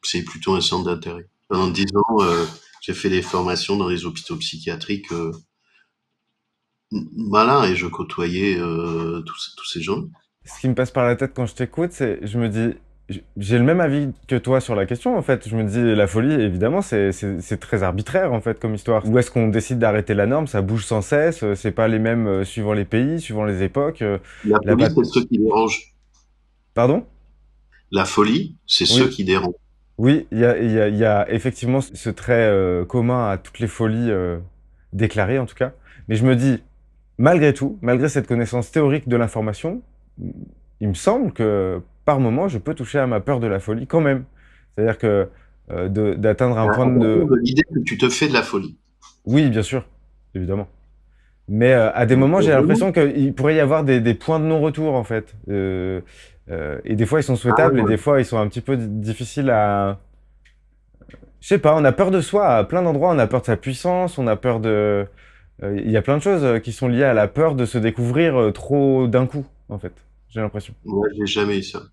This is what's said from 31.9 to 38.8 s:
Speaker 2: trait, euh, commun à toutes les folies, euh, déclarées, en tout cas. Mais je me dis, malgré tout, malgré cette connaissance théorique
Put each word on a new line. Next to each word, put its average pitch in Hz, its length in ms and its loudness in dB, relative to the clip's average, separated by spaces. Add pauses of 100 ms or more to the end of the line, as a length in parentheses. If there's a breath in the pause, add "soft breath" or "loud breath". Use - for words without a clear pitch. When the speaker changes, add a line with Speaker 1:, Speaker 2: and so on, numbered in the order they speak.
Speaker 2:
trait, 117 400 0
euh, 92 340 0
commun 120 460 0
à 95 80 -2
toutes - 220 -16
les 117 80 -2
folies, 113 420 -2
euh, 90 300 -2 (520)
déclarées, 107 460 0
en 127 80 -2
tout - 80 -16
cas. 131 200 -4 (340 soft breath)
Mais 110 80 0
je 113 100 2
me 131 100 6
dis, 120 280 0 (560)
malgré 147 340 6
tout, 139 300 -4
malgré 123 260 2
cette 123 160 -2
connaissance 120 460 -2
théorique 147 360 0